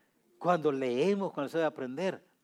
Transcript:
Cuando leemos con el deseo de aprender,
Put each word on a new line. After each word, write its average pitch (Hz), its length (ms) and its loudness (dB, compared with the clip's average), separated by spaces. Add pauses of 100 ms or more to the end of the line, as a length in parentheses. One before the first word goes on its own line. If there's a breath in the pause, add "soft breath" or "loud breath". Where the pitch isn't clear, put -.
(380 soft breath)
Cuando 165 320 2
leemos 143 600 0
con 147 100 -4
el 135 60 -4
deseo 160 140 0
de 160 40 2
aprender, 139 560 -4 (220)